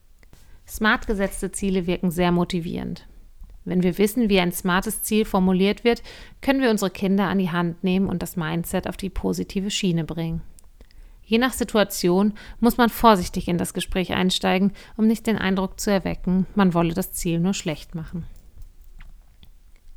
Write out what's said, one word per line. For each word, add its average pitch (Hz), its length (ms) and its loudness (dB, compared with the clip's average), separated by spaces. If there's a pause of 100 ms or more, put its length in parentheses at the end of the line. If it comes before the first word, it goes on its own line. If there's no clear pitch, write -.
(680)
Smart 220 400 0
gesetzte 196 460 -2
Ziele 190 340 -2
wirken 180 240 0
sehr 175 220 2
motivierend. 175 760 -2 (560)
Wenn 180 200 0
wir 180 140 2
wissen, 214 320 2
wie 196 100 6
ein 175 140 2
smartes 196 480 -2
Ziel 214 240 2
formuliert 190 580 2
wird, 233 180 2 (400)
können 277 200 2
wir 254 80 4
unsere 202 200 2
Kinder 196 380 0
an 190 100 0
die 185 140 0
Hand 170 320 -2
nehmen 185 240 2
und 170 160 -4
das - 140 -8
Mindset 170 500 -4
auf 185 80 -6
die 190 140 -8
positive 185 600 -4
Schiene 165 340 0
bringen. 165 360 -6 (800)
Je 220 160 0
nach 247 140 2
Situation 202 840 2 (280)
muss 214 160 4
man 233 100 6
vorsichtig 214 640 2
in 175 80 0
das 180 160 -4
Gespräch 180 400 -4
einsteigen, 185 580 2 (240)
um 214 100 2
nicht 220 220 2
den 220 100 2
Eindruck 190 440 -2
zu 214 100 0
erwecken, 185 540 0 (100)
man 190 180 4
wolle 170 200 2
das 185 180 -4
Ziel 170 300 -2
nur 190 120 0
schlecht - 400 -6
machen. 165 320 -10 (1700)